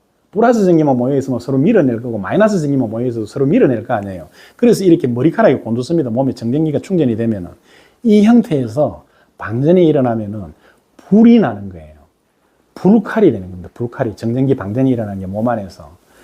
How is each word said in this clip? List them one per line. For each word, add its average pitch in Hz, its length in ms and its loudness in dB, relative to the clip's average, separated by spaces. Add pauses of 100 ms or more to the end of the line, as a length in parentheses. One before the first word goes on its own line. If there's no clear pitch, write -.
(300)
플러스 233 340 2
전기만 156 320 2
모여 127 200 -2
있으면 131 240 -4
서로 135 180 -2
밀어낼 143 420 2
거고 120 180 -8
마이너스 185 420 0
전기만 139 280 -2
모여 117 180 -6
있어도 113 200 -6
서로 135 200 -4
밀어낼 143 380 2
거 123 100 -4
아니에요. 98 340 -8 (280)
그래서 208 280 2
이렇게 165 240 4
머리카락이 143 480 2
곤두섭니다. 123 540 -4
몸에 127 220 -2
정전기가 139 460 -2
충전이 143 380 -2
되면은. 104 340 -4 (540)
이 208 180 6
형태에서 143 840 0 (340)
방전이 147 480 2
일어나면은 110 680 -2 (540)
불이 226 320 6
나는 101 300 -4
거예요. 78 240 -20 (800)
불칼이 202 580 2
되는 92 180 -8
겁니다. 90 220 -16
불칼이. 120 420 -6
정전기 131 400 -2
방전이 127 360 -2
일어나는 104 300 -4
게 95 60 -10
몸 104 220 -4
안에서. 92 480 -8 (280)